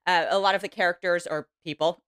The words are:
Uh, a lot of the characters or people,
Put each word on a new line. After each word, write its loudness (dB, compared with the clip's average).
Uh, 2
a 2
lot 4
of -4
the -8
characters -2
or -6
people, -2